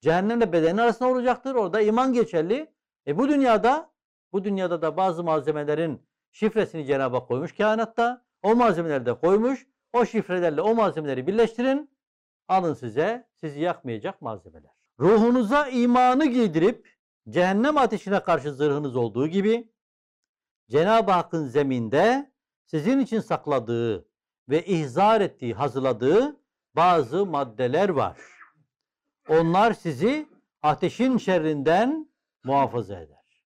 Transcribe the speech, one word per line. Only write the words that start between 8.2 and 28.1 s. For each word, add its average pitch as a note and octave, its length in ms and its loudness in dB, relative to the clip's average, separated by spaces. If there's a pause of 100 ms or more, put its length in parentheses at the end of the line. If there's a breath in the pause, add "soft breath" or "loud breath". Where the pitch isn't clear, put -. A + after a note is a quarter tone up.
O A3 140 2
malzemeleri E3 500 0
de A#2+ 140 -4
koymuş. A3 480 0 (260)
O A#3+ 120 2
şifrelerle F3 560 -2
o A3 140 0
malzemeleri D3 520 -2
birleştirin. A#3+ 720 -2 (500)
Alın F3+ 260 0
size C#3+ 600 -4
sizi D3 260 -10
yakmayacak E3+ 600 -6
malzemeler. G#2 500 -14 (280)
Ruhunuza A#3 680 2
imanı B3+ 580 2
giydirip A3 720 0 (320)
cehennem G3 480 0
ateşine G3+ 460 0
karşı D3 300 -2
zırhınız C#3+ 420 -2
olduğu A#2+ 320 -2
gibi G#3 440 -2 (1000)
Cenab-ı F#3+ 420 2
Hakk'ın E3+ 340 -2
zeminde C#3 840 0 (340)
sizin F3+ 340 0
için A3+ 200 -2
sakladığı A#2 880 -2 (420)
ve D#3+ 160 0
ihzar F#3 560 2
ettiği, B2+ 320 -6
hazırladığı C3 840 0 (380)
bazı E3+ 500 2
maddeler C#3 640 -2
var. A#2 280 -2 (1120)